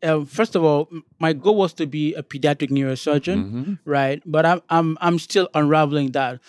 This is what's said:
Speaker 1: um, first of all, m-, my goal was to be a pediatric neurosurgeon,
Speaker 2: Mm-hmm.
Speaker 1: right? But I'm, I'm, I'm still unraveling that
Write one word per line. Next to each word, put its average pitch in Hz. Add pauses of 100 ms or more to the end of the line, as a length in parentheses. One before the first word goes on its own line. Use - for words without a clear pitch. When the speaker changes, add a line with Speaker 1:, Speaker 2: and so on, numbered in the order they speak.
Speaker 1:
um, 156
first 220
of 170
all, 151
m-, 160 (160)
my 160
goal 170
was 185
to 170
be 151
a 147
pediatric 143
neurosurgeon, 139
Speaker 2:
Mm-hmm. 139 (120)
Speaker 1:
right? 143
But 160
I'm, 175 (100)
I'm, 165
I'm 170
still 185
unraveling 147
that 127